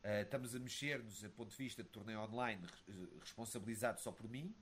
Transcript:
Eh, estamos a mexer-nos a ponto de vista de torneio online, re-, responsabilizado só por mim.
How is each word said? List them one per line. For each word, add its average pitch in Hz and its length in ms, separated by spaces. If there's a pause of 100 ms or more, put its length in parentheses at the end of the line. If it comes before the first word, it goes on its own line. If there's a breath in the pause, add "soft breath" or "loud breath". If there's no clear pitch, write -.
Eh, 104 220
estamos 123 300
a 123 60
mexer-nos 120 640
a 107 60
ponto 110 220
de - 60
vista 120 260
de - 60
torneio 110 300
online, 110 420 (260)
re-, 92 320
responsabilizado 113 840
só 110 100
por 110 160
mim. 147 340